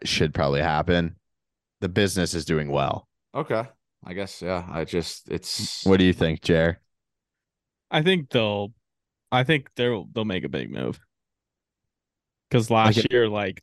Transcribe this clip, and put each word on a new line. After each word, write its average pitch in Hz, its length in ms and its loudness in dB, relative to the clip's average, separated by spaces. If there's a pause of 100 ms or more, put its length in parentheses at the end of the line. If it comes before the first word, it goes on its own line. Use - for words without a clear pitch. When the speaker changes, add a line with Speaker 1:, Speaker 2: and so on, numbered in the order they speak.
Speaker 1:
should 78 260 -2
probably 71 280 0
happen. 85 560 0 (640)
The 98 80 -4
business 90 460 0
is 80 100 -4
doing 76 260 -2
well. 71 380 -4 (260)
Speaker 2:
Okay. 123 300 -4 (400)
I 87 100 -12
guess, 98 260 -10
yeah. 87 300 -4
I 80 140 -4
just, - 440 -6
it's - 560 -8
Speaker 1:
What 95 140 6
do 92 60 6
you 92 80 6
think, 82 280 -2
Jer? 85 400 2 (1120)
Speaker 3:
I 156 120 0
think 175 280 2
they'll, 104 420 0 (600)
I 127 100 4
think 139 320 0
they'll, 120 380 -2
they'll 110 120 -2
make 92 200 -2
a 69 40 -8
big 65 220 -6
move. 60 300 -6 (1500)
'Cause 117 200 2
last 110 260 6
Speaker 1:
Like 113 100 4
it - 60 0
Speaker 3:
year, 120 160 4
like, 101 340 -4